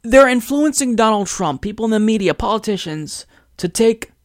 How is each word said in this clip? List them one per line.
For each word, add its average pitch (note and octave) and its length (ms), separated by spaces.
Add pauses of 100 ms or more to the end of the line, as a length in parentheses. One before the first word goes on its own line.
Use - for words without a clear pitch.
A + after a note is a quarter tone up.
they're C4 220
influencing C4+ 680
Donald G#3+ 320
Trump, D3+ 340
people G#3+ 220
in A3 80
the G#3+ 80
media, G#3+ 340
politicians, G3 880 (320)
to F3+ 120
take A3+ 420 (140)